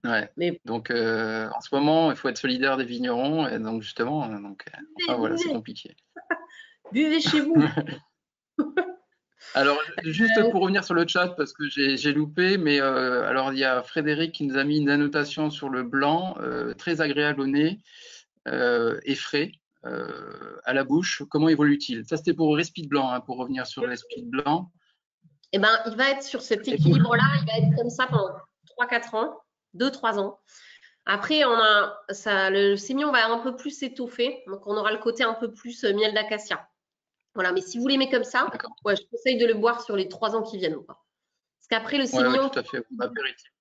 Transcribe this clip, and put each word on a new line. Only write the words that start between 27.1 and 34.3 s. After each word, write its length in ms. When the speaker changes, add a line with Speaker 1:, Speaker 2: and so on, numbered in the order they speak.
Speaker 2:
il 60
va 200
être 100
comme 140
ça 160
pendant 220
trois, 200
quatre 280
ans, 260
deux, 160
trois 280
ans. 220
Après, 400
on 100
a, 420
ça, 400
le 260
sémillon 360
va 180
un 80
peu 160
plus 160
s'étoffer, 800